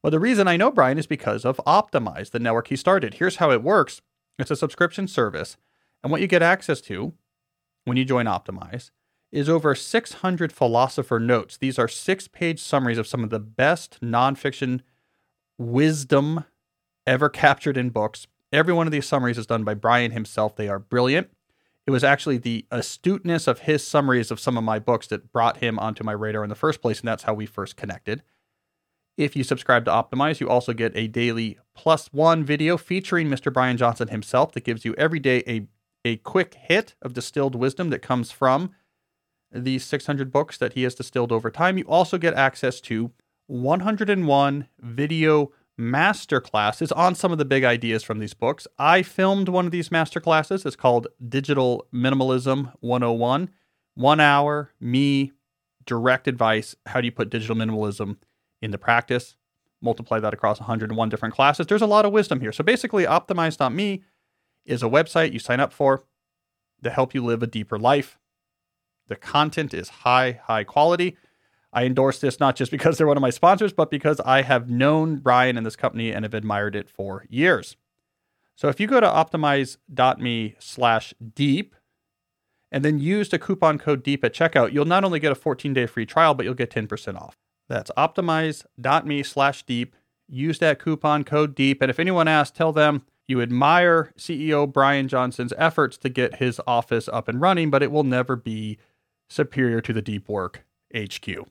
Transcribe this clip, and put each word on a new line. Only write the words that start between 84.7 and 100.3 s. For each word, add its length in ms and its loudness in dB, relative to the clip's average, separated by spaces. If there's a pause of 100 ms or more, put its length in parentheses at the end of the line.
you'll 140 0
not 180 2
only 160 0
get 120 0
a 40 0
fourteen-day 520 -2
free 180 -6
trial, 280 4
but 120 -2
you'll 80 -4
get 180 -4
ten 160 -4
percent 300 -10
off. 200 -18 (300)
That's 300 -6
optimize 680 -2 (140)
dot 280 0
me 160 -2
slash 420 0
deep. 300 -6 (320)
Use 320 -4
that 200 2
coupon 440 -2
code 320 0
deep. 260 2
And 80 2
if 100 -4
anyone 280 2
asks, 280 2
tell 180 0
them 300 2 (240)
you 140 0
admire 760 4
C 320 -6
E 40 2
O 140 2
Brian 400 2
Johnson's 500 -2
efforts 420 0
to 100 -4
get 260 0
his 320 -2
office 440 0
up 180 -4
and 120 -4
running, 280 2
but 120 4
it 100 0
will 120 2
never 320 0
be 420 -8 (520)
superior 500 0
to 140 -6
the 80 -2
Deep 260 -8
Work 380 -8 (280)